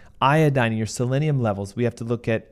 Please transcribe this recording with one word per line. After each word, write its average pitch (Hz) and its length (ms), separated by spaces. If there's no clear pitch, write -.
iodine 139 460
and 110 100
your 110 100
selenium 135 540
levels. 101 340
We 120 80
have 117 120
to 123 100
look 117 240
at 113 220